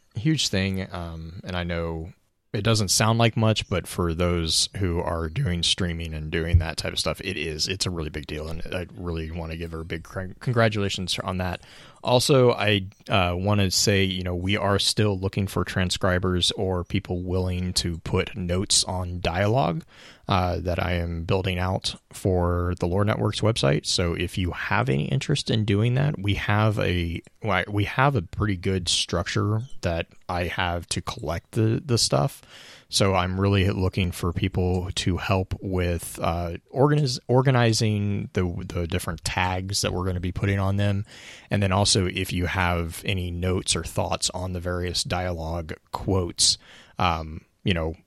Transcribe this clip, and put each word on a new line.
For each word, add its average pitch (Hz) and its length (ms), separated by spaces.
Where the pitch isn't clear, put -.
huge 143 340
thing. 95 440
Um, 82 500
and 90 140
I 87 80
know 82 480
it 107 100
doesn't 107 260
sound 113 300
like 117 180
much, 110 320
but 90 180
for 87 260
those 85 640
who 90 240
are 82 280
doing 87 340
streaming 82 520
and 78 160
doing 85 280
that 80 180
type - 160
of 87 60
stuff, - 240
it 98 140
is. 78 320
It's 95 180
a 95 40
really 80 200
big 76 160
deal, 76 220
and 82 120
I 90 140
really 82 340
wanna 82 260
give 85 140
her 82 100
a 82 40
big 85 180
cr-, 95 380
congratulations 107 800
on 92 180
that. 90 220
Also, 123 500
I, 101 340
uh, 90 260
wanna 98 340
say, 98 320
you 92 200
know, 90 120
we 92 220
are 98 220
still 104 380
looking 95 300
for 92 180
transcribers 90 880
or 95 300
people 90 400
willing 90 520
to 85 240
put - 360
notes 90 500
on 90 360
dialogue, 110 640
uh, 90 340
that 87 220
I 87 120
am 85 300
building 92 340
out 92 380
for 87 680
the 90 80
Lore 95 180
Network's 107 380
website. 135 420
So 87 300
if 90 240
you 87 140
have 110 360
any 139 180
interest 143 440
in 110 140
doing 104 300
that, 147 240
we 98 160
have 104 440
a, 87 420
we 104 160
have 135 320
a 95 60
pretty 98 340
good 92 320
structure 104 720
that 85 240
I 90 180
have 87 460
to 98 120
collect - 500
the, 110 320
the 120 140
stuff. - 420
So 98 220
I'm 92 260
really 98 300
looking 92 400
for 87 220
people 92 640
to 90 200
help 95 440
with, 87 600
uh, 87 340
organiz-, 147 540
organizing 113 1040
the, 90 340
the 87 220
different 85 360
tags 95 580
that 98 100
we're 90 140
gonna 90 140
be 90 120
putting 98 280
on 98 160
them. 101 300
And 101 100
then 95 120
also, 101 340
if 95 260
you 87 140
have 85 580
any 90 280
notes 90 420
or 82 80
thoughts 90 480
on 92 220
the 90 80
various 90 420
dialogue 85 680
quotes, - 640
um, 82 420
you 98 100
know 80 200